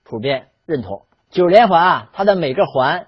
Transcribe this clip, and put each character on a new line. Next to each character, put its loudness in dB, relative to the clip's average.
普 -12
遍 -6
认 -4
同。 -14
九 0
连 6
环 2
啊， 0
它 -6
的 2
每 -4
个 0
环 -4